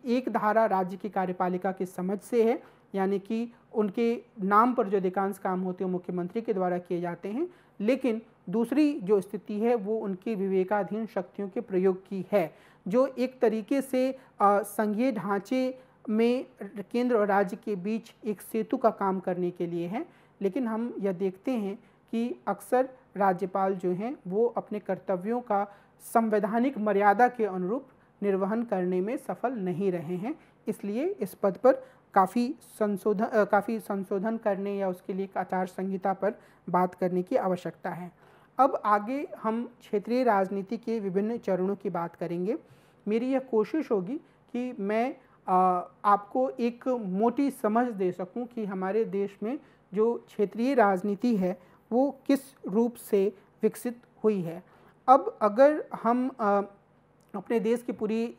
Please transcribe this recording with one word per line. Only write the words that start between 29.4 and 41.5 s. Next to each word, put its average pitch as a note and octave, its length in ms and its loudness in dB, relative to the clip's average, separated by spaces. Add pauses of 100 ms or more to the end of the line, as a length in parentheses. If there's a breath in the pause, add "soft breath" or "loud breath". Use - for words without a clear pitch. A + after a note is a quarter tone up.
नहीं F#3 400 -2
रहे E3+ 240 -4
हैं, A3+ 180 -6 (340 soft breath)
इसलिए A3 380 -4
इस E4 280 -6
पद F#3+ 220 0
पर C4 160 6 (420 loud breath)
काफ़ी A#3+ 460 2
संशोधन, G#3 640 -2
अ, G#3+ 200 4
काफ़ी G#3 360 0
संशोधन G3+ 560 -4
करने G3+ 380 -2
या G3 140 -2
उसके F#3 240 -6
लिए F#3+ 120 -4
एक F#3+ 120 -10
आचार F#3 300 -2
संहिता F#3+ 460 -4
पर F#3+ 220 -2 (360 soft breath)
बात F3+ 240 2
करने F3+ 280 0
की B3+ 140 -2
आवश्यकता F3+ 540 -4
है। F3 220 -12 (460 soft breath)
अब C#4 260 4
आगे G#3+ 440 0 (140)
हम A3+ 380 -4
क्षेत्रीय A3+ 440 -2
राजनीति G3 520 0
के A3+ 240 -4
विभिन्न G3+ 380 -2
चरणों F#3+ 380 -2